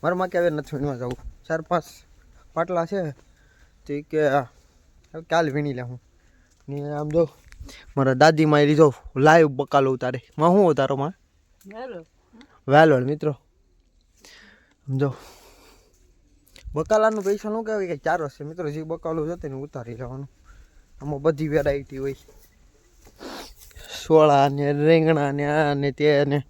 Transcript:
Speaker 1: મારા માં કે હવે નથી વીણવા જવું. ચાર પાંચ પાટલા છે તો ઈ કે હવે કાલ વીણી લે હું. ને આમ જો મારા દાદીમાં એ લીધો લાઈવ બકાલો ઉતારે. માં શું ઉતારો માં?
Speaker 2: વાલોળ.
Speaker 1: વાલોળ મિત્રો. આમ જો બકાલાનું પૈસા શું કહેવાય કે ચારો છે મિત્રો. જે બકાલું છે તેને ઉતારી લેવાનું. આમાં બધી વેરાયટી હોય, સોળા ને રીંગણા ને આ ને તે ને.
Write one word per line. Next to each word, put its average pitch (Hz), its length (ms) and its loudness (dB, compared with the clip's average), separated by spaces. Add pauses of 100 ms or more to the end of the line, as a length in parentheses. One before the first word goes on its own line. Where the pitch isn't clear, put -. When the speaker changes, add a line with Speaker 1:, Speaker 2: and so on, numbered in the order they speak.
Speaker 1:
મારા 180 180 -2
માં 185 120 -4
કે 180 60 -4
હવે 175 120 2
નથી 147 260 -8
વીણવા 135 240 -6
જવું. 127 180 -8 (280)
ચાર 160 140 -4 (100)
પાંચ 170 160 -2 (680)
પાટલા 170 360 -2
છે 196 100 -4 (840)
તો - 120 -14
ઈ 147 140 -8
કે 156 100 0 (920)
હવે 160 180 -14
કાલ 165 240 2
વીણી 147 240 -4
લે 127 100 -10
હું. 123 120 -14 (680)
ને 139 80 -10 (240)
આમ 151 140 -6
જો 170 80 2 (760)
મારા 131 260 2
દાદીમાં 151 420 6
એ - 60 4
લીધો 151 180 6 (380)
લાઈવ 160 220 8 (100)
બકાલો 139 380 2
ઉતારે. 127 240 -6 (180)
માં 160 160 4
શું 202 180 6
ઉતારો 135 300 0
માં? 160 120 -6 (600)
Speaker 2:
વાલોળ. 220 320 -16 (680)
Speaker 1:
વાલોળ 147 380 6
મિત્રો. 151 220 -4 (1500)
આમ 135 140 -6
જો 139 100 0 (1600)
બકાલાનું 214 540 0
પૈસા 208 260 -4
શું 226 140 -6
કહેવાય 202 240 -4
કે 151 40 -6 (100)
ચારો 160 280 -2
છે - 160 -16
મિત્રો. 170 240 -10
જે 156 180 -10
બકાલું 160 380 -6
છે 175 120 -8
તેને 135 220 -10
ઉતારી 120 380 -14
લેવાનું. 131 280 -14 (680)
આમાં 143 240 -8
બધી 151 300 0
વેરાયટી 139 500 -2
હોય, 139 120 -6 (1900)
સોળા 151 420 6 (100)
ને 143 80 -4 (220)
રીંગણા 160 520 2
ને 147 60 -4 (120)
આ 147 240 0
ને 143 180 -2
તે 147 340 4
ને. 147 60 0 (120)